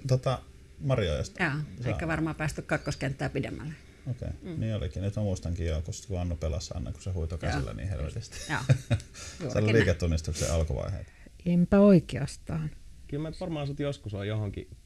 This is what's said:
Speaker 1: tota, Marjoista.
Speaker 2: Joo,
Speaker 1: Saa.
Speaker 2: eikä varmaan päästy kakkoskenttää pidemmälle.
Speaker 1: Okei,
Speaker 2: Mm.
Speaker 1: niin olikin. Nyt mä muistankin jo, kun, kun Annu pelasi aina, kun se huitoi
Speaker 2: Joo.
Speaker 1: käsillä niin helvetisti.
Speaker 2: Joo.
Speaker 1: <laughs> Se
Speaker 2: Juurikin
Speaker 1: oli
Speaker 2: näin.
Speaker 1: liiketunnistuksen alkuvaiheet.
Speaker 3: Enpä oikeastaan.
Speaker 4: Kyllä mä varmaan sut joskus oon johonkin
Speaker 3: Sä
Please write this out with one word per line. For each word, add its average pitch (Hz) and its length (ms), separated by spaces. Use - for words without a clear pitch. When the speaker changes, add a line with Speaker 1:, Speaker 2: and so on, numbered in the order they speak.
Speaker 1:
tota, 127 340
Marjoista. 107 600
Speaker 2:
Joo, 151 80
Speaker 1:
Saa. 123 120
Speaker 2:
eikä 160 160
varmaan 160 280
päästy - 260
kakkoskenttää - 680
pidemmälle. 143 440
Speaker 1:
Okei, - 180
Speaker 2:
Mm. 170 180
Speaker 1:
niin 107 140
olikin. - 280
Nyt 101 140
mä 107 60
muistankin 90 440
jo, 80 160
kun, - 120
kun 90 120
Annu 87 160
pelasi 78 380
aina, 80 180
kun - 100
se - 80
huitoi 82 320
Speaker 2:
Joo. - 100
Speaker 1:
käsillä 65 220
niin 55 140
helvetisti. 76 480
Speaker 2:
Joo. 143 100
Speaker 1:
<laughs> 131 60
Se 135 60
Speaker 2:
Juurikin - 180
Speaker 1:
oli 107 80
Speaker 2:
näin. 113 100
Speaker 1:
liiketunnistuksen 85 760
alkuvaiheet. 76 540
Speaker 3:
Enpä 175 340
oikeastaan. 160 880
Speaker 4:
Kyllä 143 140
mä 156 180
varmaan 160 260
sut 139 140
joskus 139 340
oon 98 140
johonkin 107 420
Speaker 3:
Sä - 160